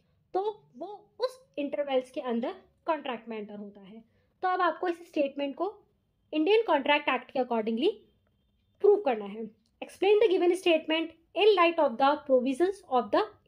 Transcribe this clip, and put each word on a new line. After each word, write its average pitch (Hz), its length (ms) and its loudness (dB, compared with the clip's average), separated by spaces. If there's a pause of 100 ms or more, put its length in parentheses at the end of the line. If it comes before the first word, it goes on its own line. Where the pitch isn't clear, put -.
(340)
तो 415 440 -6
वो 381 320 -16 (100)
उस 494 260 -6 (120)
intervals 277 540 -4
के 302 100 -8
अंदर 254 340 -4 (300)
contract 277 440 -6
में 220 80 -10
enter 208 180 -12
होता 202 260 -18
है। 208 220 -20 (380)
तो 370 60 -2
अब 370 140 0
आपको 349 260 0
इस 339 200 -6
statement 277 480 -4
को 381 240 -6 (540)
Indian 392 340 2
Contract 294 420 2
Act 254 220 -4
के 269 80 -4
accordingly 233 500 -2 (880)
prove 403 220 4
करना 220 240 -2
है। 214 180 -12 (400)
Explain 415 380 2
the 453 80 4
given 349 320 2
statement 320 460 0 (300)
in 403 220 4
light 339 200 2
of 285 120 2 (100)
the 277 160 4 (140)
provisions 262 440 2 (180)
of 247 180 2
the 330 100 2 (260)